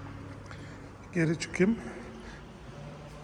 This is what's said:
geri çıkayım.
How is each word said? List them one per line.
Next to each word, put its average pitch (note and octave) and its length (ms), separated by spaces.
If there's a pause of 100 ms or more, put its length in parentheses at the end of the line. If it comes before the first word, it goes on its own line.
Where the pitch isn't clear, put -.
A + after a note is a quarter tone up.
(1160)
geri E3 240
çıkayım. A3 380 (1500)